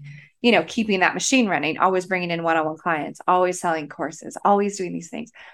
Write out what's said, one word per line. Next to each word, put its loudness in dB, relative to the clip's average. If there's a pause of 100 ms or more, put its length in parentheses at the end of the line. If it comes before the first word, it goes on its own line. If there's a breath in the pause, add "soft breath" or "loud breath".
(420 loud breath)
you 4
know, 6
keeping 0
that 4
machine 2
running, -2
always 2
bringing -2
in -2
one-on-one 0
clients, -4
always 2
selling -2
courses, -10
always 2
doing -6
these -10
things. -12 (220 loud breath)